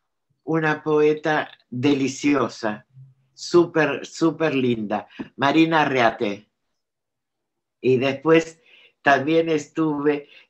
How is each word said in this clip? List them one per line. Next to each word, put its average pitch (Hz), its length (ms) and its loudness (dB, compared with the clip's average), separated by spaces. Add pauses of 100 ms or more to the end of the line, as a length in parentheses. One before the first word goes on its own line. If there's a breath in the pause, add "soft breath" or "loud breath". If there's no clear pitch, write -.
(440)
una 156 380 -2
poeta 151 680 0 (180)
deliciosa, 127 1160 -2 (480)
súper, 156 720 0
súper 160 480 -2
linda, 110 540 -2 (280 loud breath)
Marina 160 460 2
Arreate. 117 680 -2 (1300)
Y 127 180 2
después 139 600 0 (420 soft breath)
también 151 460 2
estuve 147 800 -2 (220 loud breath)